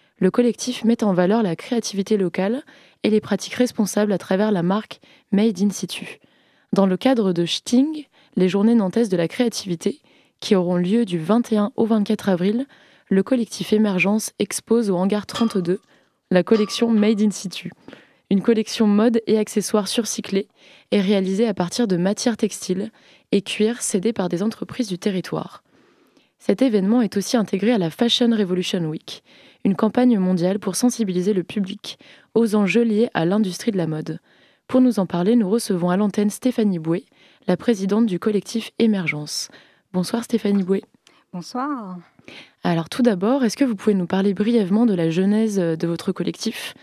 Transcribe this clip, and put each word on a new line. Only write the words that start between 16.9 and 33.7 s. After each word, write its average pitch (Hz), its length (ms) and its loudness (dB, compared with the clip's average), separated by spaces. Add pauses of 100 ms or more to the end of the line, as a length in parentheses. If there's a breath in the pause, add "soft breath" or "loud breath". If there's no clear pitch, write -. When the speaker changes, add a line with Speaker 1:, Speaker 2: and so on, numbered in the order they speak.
Speaker 1:
in 214 80 4
Situ, - 420 -10 (600 loud breath)
une 190 100 2
collection 220 460 0
mode 220 400 4
et 214 100 2
accessoires 208 500 -2
surcyclés 208 600 -4 (420 soft breath)
et 202 120 2
réalisée 190 460 2
à 208 60 -2
partir 185 340 -2
de 190 100 0
matières 208 380 0
textiles 202 560 -4 (400 soft breath)
et 196 120 2
cuir 220 400 -2
cédées 214 280 -2
par 196 160 -4
des 170 140 -2
entreprises 220 460 -6
du 185 100 -6
territoire. - 640 -6 (800 soft breath)
Cet - 240 0
événement 220 400 2
est 196 120 -2
aussi 202 220 0
intégré 202 360 0
à 240 40 2
la 170 140 0
Fashion 233 440 2
Revolution 180 500 -2
Week, - 380 -10 (400 soft breath)
une 190 120 2
campagne 240 420 4
mondiale 185 400 0
pour 190 180 -4
sensibiliser 208 580 0
le 185 100 0
public - 560 -8 (340 loud breath)
aux 226 220 2
enjeux 208 300 2
liés 220 280 2
à 160 120 2
l'industrie 190 460 -2